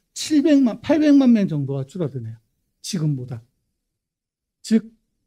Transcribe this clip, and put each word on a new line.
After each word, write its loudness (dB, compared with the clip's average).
칠백만, 0
팔백만 4
명 2
정도가 -6
줄어드네요. -8
지금보다. -6
즉, -2